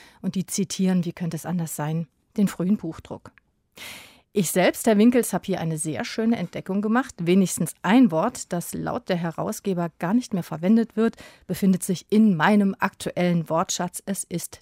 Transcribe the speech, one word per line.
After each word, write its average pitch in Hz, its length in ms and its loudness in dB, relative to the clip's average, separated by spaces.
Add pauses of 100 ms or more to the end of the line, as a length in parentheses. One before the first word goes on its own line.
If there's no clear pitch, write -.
(220)
Und 190 140 -4
die 180 100 -4
zitieren, 185 600 0
wie 170 80 -6
könnte 165 240 -6
es - 80 -12
anders 165 320 -4
sein, 160 320 -4 (260)
den 202 140 2
frühen 180 260 0
Buchdruck. - 560 -10 (1040)
Ich 185 140 0
selbst, 190 340 2
Herr 214 120 4
Winkels, 233 340 4
habe - 140 -4
hier 185 160 -2
eine 160 160 -4
sehr 156 260 -4
schöne 226 320 -2
Entdeckung 190 460 -6
gemacht. 233 400 -2
Wenigstens 175 520 2 (100)
ein 220 280 6
Wort, 165 400 -2
das 175 220 -6
laut 160 340 -6
der 185 80 0
Herausgeber 170 840 -4
gar 175 160 -4
nicht 247 200 0
mehr 175 100 -2
verwendet 202 540 0
wird, 226 180 0 (320)
befindet 185 360 0
sich - 260 -4
in 214 260 6
meinem 196 440 4
aktuellen 175 680 -2
Wortschatz. 175 580 -2
Es 196 200 -6
ist - 360 -10